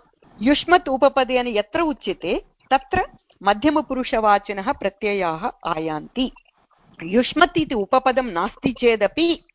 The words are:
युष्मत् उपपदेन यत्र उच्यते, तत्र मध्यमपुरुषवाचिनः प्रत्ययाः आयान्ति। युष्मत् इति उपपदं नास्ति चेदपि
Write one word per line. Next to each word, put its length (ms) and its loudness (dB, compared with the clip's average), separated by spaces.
युष्मत् 480 2
उपपदेन 580 2
यत्र 340 -2
उच्यते, 640 -4
तत्र 340 0
मध्यमपुरुषवाचिनः 1300 0
प्रत्ययाः 1000 -4
आयान्ति। 640 -6
युष्मत् 540 0
इति 180 -2
उपपदं 480 0
नास्ति 480 -4
चेदपि 720 0